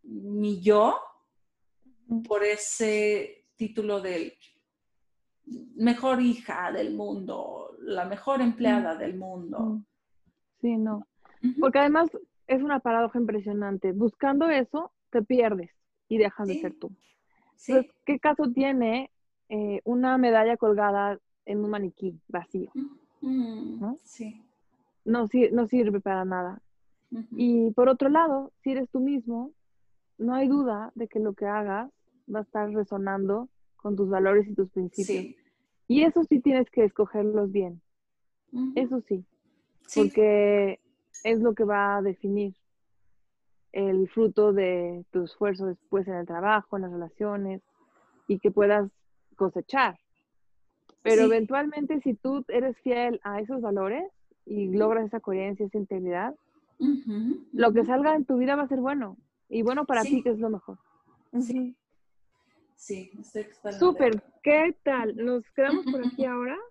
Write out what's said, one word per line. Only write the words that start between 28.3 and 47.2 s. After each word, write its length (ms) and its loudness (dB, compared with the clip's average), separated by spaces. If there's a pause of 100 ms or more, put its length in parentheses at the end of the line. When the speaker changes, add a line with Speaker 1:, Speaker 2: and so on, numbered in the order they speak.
Speaker 2:
si 100 -2
eres 180 -4
tú 100 -2
mismo, 520 -4 (640)
no 180 -2
hay 140 2
duda 460 0
de 140 -8
que 120 -4
lo 140 -2
que 120 -4
hagas 440 -4 (420)
va 80 -4
a 20 -8
estar 280 -4
resonando 800 -2 (280)
con 200 -4
tus 120 0
valores 400 4
y 60 -10
tus 160 -2
principios. 360 -4 (180)
Speaker 1:
Sí. 120 -16 (520)
Speaker 2:
Y 160 6
eso 200 4
sí 160 4
tienes 300 2
que 140 4
escogerlos 680 0
bien. 300 -2 (720)
Speaker 1:
Ujú. 240 -4
Speaker 2:
Eso 300 -2
sí. 180 -4 (600)
Speaker 1:
Sí. 140 -2
Speaker 2:
Porque 800 4 (440)
es 160 2
lo 140 2
que 100 0
va 340 2
a 40 -2
definir 540 -4 (1160)
el 360 0
fruto 440 4
de 580 -2
tu 140 -2
esfuerzo 420 -4
después 420 -4
en 60 -6
el 120 -6
trabajo, 500 0
en 60 -6
las 100 -8
relaciones, 680 -6 (680)